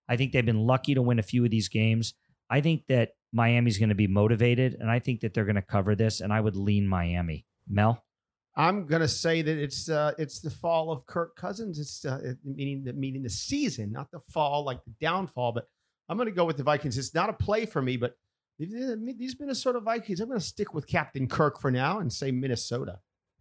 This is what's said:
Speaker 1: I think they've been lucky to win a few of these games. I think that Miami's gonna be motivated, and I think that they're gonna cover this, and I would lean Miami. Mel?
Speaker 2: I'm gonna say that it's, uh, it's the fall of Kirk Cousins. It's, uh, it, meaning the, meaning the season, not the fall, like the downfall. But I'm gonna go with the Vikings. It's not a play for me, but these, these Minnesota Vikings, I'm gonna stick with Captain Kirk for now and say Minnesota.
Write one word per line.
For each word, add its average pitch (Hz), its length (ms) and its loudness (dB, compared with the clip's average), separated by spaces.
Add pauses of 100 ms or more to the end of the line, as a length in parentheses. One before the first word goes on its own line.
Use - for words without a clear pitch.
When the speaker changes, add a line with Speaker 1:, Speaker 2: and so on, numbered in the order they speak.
Speaker 1:
I 123 80 2
think 127 160 0
they've 123 140 4
been 110 200 2
lucky 131 280 2
to 131 80 4
win 120 160 4
a 110 40 2
few 123 220 2
of 117 60 4
these 107 180 0
games. 113 460 2 (340)
I 131 120 4
think 160 280 0
that 123 220 4 (220)
Miami's 117 460 4
gonna 107 180 4
be 104 100 4
motivated, 117 720 4
and 110 120 -4
I 120 100 2
think 123 200 -4
that 110 140 -4
they're 110 100 0
gonna 101 180 2
cover 104 340 2
this, 110 240 2
and 104 120 -2
I 110 80 2
would 107 160 0
lean 101 300 2
Miami. 87 580 -2 (240)
Mel? 107 360 2 (500)
Speaker 2:
I'm 175 320 2
gonna 160 220 2
say 165 340 0
that 156 160 0
it's, 143 300 -6
uh, 151 300 0
it's 151 220 -6
the 160 100 -8
fall 165 420 -2
of 139 140 -8
Kirk 170 300 -6
Cousins. 190 420 -8
It's, - 260 -10
uh, 135 180 -4
it, 127 220 -6
meaning 139 400 -6
the, 123 80 -6
meaning 135 300 -6
the 123 80 -6
season, 165 640 -4
not 135 180 -10
the 160 100 -16 (100)
fall, 147 340 0
like 127 200 -6
the 117 160 -18
downfall. 151 520 -2
But 117 160 -6 (400)
I'm 180 100 -4
gonna 233 140 -2
go 175 120 2
with 160 140 -2
the 139 40 -6
Vikings. 143 360 0
It's 135 160 -8
not 185 160 2
a - 20 -6
play 214 320 0
for 156 160 -2
me, 127 160 0
but 120 180 -2 (440)
these, 165 120 -6 (460)
these 254 240 -10
Minnesota 254 400 -2
Vikings, 220 400 -4
I'm 226 80 -4
gonna 254 120 -2
stick - 340 -6
with 151 120 -6
Captain 143 420 -2
Kirk - 320 2
for 139 100 0
now 143 300 0
and 123 120 -2
say 135 180 -4
Minnesota. 123 680 -4 (420)